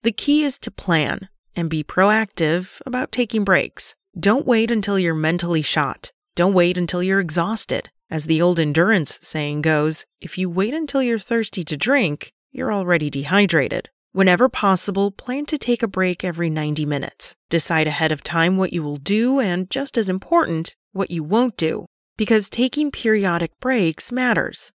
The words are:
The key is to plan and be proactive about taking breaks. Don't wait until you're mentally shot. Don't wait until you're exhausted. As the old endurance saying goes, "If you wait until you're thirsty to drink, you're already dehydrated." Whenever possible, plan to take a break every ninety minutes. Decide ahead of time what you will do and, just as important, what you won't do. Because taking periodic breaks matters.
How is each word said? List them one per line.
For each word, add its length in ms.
The 80
key 320
is 160
to 120
plan 580
and 140
be 160
proactive 1000
about 280
taking 320
breaks. 500
Don't 260
wait 240
until 300
you're 160
mentally 460
shot. 500
Don't 180
wait 240
until 240
you're 200
exhausted. 680
As 160
the 160
old 180
endurance 640
saying 400
goes, 440
"If 180
you 120
wait 240
until 280
you're 160
thirsty 460
to 140
drink, 560
you're 220
already 360
dehydrated." 800
Whenever 380
possible, 600
plan 340
to 120
take 240
a 60
break 380
every 240
ninety 360
minutes. 520
Decide 380
ahead 240
of 100
time 360
what 160
you 100
will 140
do 420
and, 300
just 280
as 120
important, 680
what 180
you 140
won't 320
do. 300
Because 320
taking 420
periodic 680
breaks 500
matters. 680